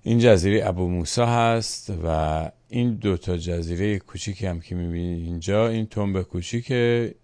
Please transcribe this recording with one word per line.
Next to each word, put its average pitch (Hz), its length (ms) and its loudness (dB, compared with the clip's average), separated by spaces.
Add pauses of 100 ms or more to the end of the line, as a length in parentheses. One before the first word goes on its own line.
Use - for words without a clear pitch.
این 117 180 2
جزیره 104 480 6
ابو 90 220 0
موسی 87 320 -2
هست 117 720 0 (100)
و 78 480 0 (180)
این 120 240 0
دو 101 240 0
تا 90 200 -4
جزیره 87 640 -2
کوچیکی 95 480 -8
هم 87 120 -4
که 87 160 -10
می‌بینید 85 500 -4
اینجا، 87 420 0
این 113 180 -2
تنب 101 360 -2
کوچیکه 120 1040 -2